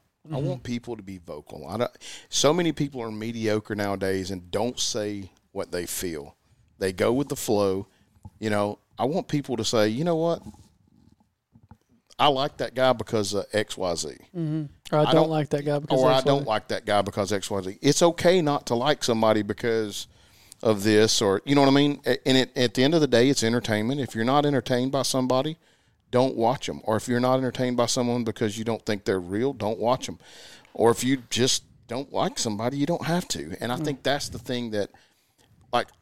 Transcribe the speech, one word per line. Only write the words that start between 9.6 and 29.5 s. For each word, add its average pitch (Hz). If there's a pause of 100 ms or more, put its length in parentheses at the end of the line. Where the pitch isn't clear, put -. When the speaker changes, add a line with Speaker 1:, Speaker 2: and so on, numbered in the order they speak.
Speaker 1:
say, 107
"You 120
know 170
what? 165 (1800)
I 135
like 139
that -
guy 131
because 107
of 98
X, 107
Y, 90
Z." 78 (280)
Speaker 2:
Mm-hmm. 156 (300)
Or 151
I 151
Speaker 1:
I -
Speaker 2:
don't 131
Speaker 1:
don't, 156
Speaker 2:
like 151
that 143
guy 147
because 147
Speaker 1:
or 127
Speaker 2:
of 131
Speaker 1:
I 131
Speaker 2:
X, 131
Y, 143
Speaker 1:
don't 139
Speaker 2:
Z. 120
Speaker 1:
like 107
that 101
guy 104
because 98
X, 98
Y, 101
Z. 92
It's 147
okay 175
not 147
to 123
like 135
somebody 110
because 110 (560)
of 107
this, 107
or, 98
you 139
know 143
what 135
I 135
mean? 143
A-, 127
and 131
it, 127
at 123
the 127
end 151
of 165
the 151
day, 123
it's 135
entertainment. 117
If -
you're 113
not 143
entertained 131
by 135
somebody, 131 (540)
don't 127
watch 117
'em. 71
Or 110
if 104
you're 123
not 127
entertained 123
by 120
someone 120
because 107
you 113
don't 110
think 104
they're 95
real, 107